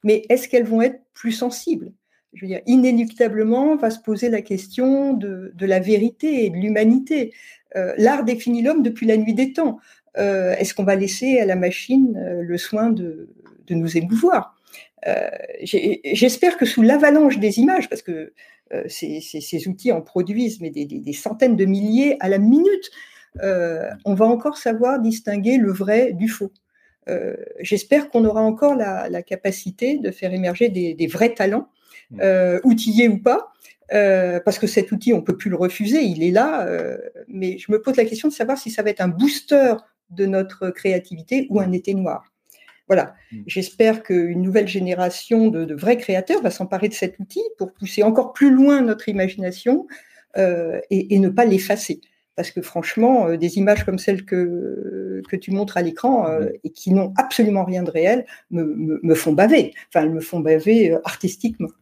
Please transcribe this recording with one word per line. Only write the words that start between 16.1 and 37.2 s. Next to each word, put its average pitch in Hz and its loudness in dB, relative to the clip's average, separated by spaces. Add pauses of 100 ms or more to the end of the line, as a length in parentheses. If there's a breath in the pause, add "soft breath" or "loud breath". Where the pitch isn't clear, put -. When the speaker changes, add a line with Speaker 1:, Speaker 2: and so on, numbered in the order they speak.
Speaker 1:
que 247 2
sous 226 2
l'avalanche 285 6
des 208 0
images, 349 2
parce - -8
que, 160 -12 (400 soft breath)
euh, - -6
ces, 156 -10
ces, 156 -14
ces 165 -8
outils 190 -2
en 165 -2
produisent, 208 -4
mais 160 -8
des, 147 -8
des, 147 -12
des 143 -10
centaines 226 0
de 190 2
milliers 214 2
à 190 -4
la 196 2
minute, 330 4 (520 loud breath)
euh, 175 -2 (160)
on 202 0
va 214 4
encore 247 0
savoir 247 -2
distinguer 220 -2
le 202 2
vrai 208 0
du 190 -2
faux. 202 -8 (560)
Euh, - -6 (240)
j'espère 285 0
qu'on 226 4
aura 220 2
encore 226 2
la, 196 -4
la 175 -8
capacité 190 -4
de 208 -4
faire 185 -6
émerger 185 0
des, 180 -4
des 160 -2
vrais 196 0
talents, 214 -2 (420 soft breath)
Speaker 2:
Mm. 151 -12
Speaker 1:
euh, 185 2
outillés 226 4
ou 202 2
pas, 247 0 (400 soft breath)
euh, 185 2
parce 202 0
que 208 -2
cet 196 0
outil, 226 0
on 208 2
peut 185 -4
plus - -8
le 175 -4
refuser, 202 0
il 175 -2
est 175 2
là, 240 0
euh, 170 -6 (320)